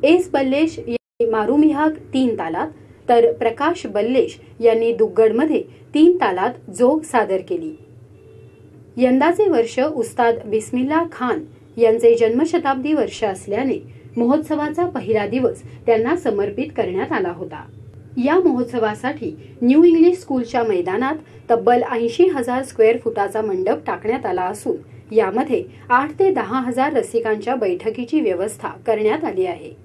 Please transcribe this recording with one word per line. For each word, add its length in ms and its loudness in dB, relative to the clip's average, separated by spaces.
एस 280 2
बल्लेश 480 0
यांनी 520 -4
मारुमिहाग 600 2
तीन 480 -2
तालात, 300 -6
तर 240 4
प्रकाश 540 -2
बल्लेश 540 -2
यांनी 320 4
दुग्गडमध्ये 720 2
तीन 220 6
तालात 540 -2
जोग 300 0
सादर 380 -2
केली. 240 -6
यंदाचे 520 2
वर्ष 320 0
उस्ताद 540 0
बिस्मिल्ला 680 -2
खान 320 -4
यांचे 380 4
जन्मशताब्दी 760 0
वर्ष 320 -2
असल्याने 760 -4
महोत्सवाचा 720 0
पहिला 400 -2
दिवस 360 -2
त्यांना 300 2
समर्पित 500 -4
करण्यात 360 -4
आला 240 -4
होता. 280 -14
या 140 4
महोत्सवासाठी 1000 -2
न्यू 220 6
इंग्लिश 340 6
स्कूलच्या 440 -2
मैदानात 520 0
तब्बल 320 4
ऐंशी 440 0
हजार 360 -2
स्क्वेअर 340 2
फुटाचा 460 -4
मंडप 440 -2
टाकण्यात 400 -4
आला 160 -2
असून 340 -4
यामध्ये 500 2
आठ 280 2
ते 120 4
दहा 300 -2
हजार 320 -2
रसिकांच्या 640 -2
बैठकीची 680 -2
व्यवस्था 480 -4
करण्यात 560 -2
आली 220 -2
आहे. 240 -10